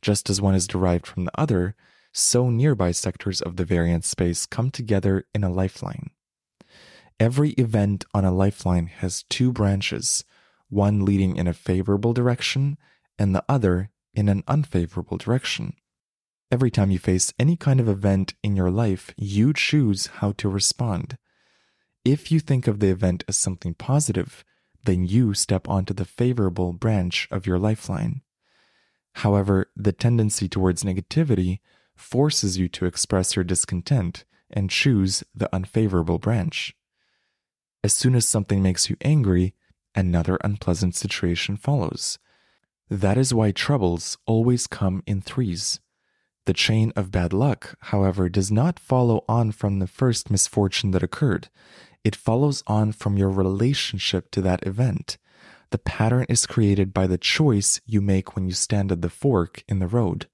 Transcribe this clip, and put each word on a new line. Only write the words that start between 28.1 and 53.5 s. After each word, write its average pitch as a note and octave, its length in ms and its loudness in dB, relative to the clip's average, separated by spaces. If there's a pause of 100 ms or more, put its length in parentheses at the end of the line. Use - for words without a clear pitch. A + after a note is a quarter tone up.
However, G2+ 600 2
the G#2 160 0
tendency A2 560 0
towards F#2 340 0
negativity F#2+ 800 0 (340)
forces B2+ 640 -2
you F2+ 120 0
to - 160 -4
express - 500 -2
your F#2+ 80 0
discontent F2+ 800 -2 (260)
and G2 180 -4
choose G2 540 2 (100)
the - 220 -6
unfavorable F#2 640 0
branch. G#2 560 -4 (1080)
As G#2 100 2
soon B2+ 200 2
as A#2+ 120 2
something G2+ 360 0
makes F#2 280 0
you G#2+ 100 -4
angry, G2 540 2 (400)
another F2+ 480 2
unpleasant F#2 540 -2
situation F2+ 600 -4
follows. - 600 -4 (720)
That G2+ 280 0
is C3 160 2
why A2 200 2
troubles F#2+ 720 -2
always A#2 400 2
come F#2+ 400 -2
in G2 140 -2
threes. - 580 -4 (680)
The - 60 0
chain A2 440 2
of F#2+ 160 -4
bad F2 200 0
luck, A2+ 500 -2
however, F#2+ 460 0
does F#2+ 220 -2
not C3+ 300 2
follow A#2+ 480 2
on A2 240 0
from G2 260 -2
the F#2 80 0
first - 440 -2
misfortune G2 600 0
that F#2 120 2
occurred. - 460 -2 (560)
It G#2 120 0
follows C3+ 500 0
on G#2+ 260 2
from G2+ 240 -2
your G2 140 4
relationship G2 1040 0